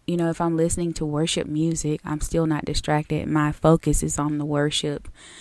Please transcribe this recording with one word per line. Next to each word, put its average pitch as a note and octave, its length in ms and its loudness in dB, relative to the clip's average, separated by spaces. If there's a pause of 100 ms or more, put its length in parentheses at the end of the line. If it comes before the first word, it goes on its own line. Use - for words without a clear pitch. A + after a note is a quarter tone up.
you F3 120 0
know, E3 100 2
if E3 140 -2
I'm E3+ 160 0
listening E3+ 360 0
to D#3 120 -4
worship D3+ 400 -2
music, D#3 580 -2
I'm D3+ 160 -4
still E3 240 0
not D#3 220 0
distracted. D3+ 600 0
My D3+ 220 2
focus D#3 520 4
is D#3 160 -2
on D3 180 0
the D3 80 -4
worship, D3 640 -2 (320)